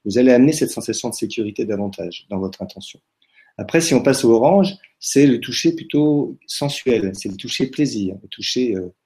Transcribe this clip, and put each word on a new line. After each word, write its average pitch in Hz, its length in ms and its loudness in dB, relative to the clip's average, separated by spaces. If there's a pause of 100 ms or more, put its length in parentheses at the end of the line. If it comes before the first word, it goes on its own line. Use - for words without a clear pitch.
vous 104 120 -2
allez 127 140 6
amener 131 220 6
cette - 180 -2
sensation - 380 -6
de 110 40 -8
sécurité 107 520 -6
davantage 98 640 -6
dans 95 100 -6
votre 95 240 -8
intention. - 360 -16 (580)
Après, 127 220 -2
si 165 140 0
on 127 80 4
passe 131 240 2
au 117 60 6
orange, 170 440 4 (240)
c'est 143 280 4
le 120 120 4
toucher 160 340 -2
plutôt 151 720 -2
sensuel, 117 680 -2
c'est 101 160 -10
le 95 80 -10
toucher 131 300 -4
plaisir, 110 540 -2
le - 60 -20
toucher, 120 480 -4
euh, 90 180 -6 (120)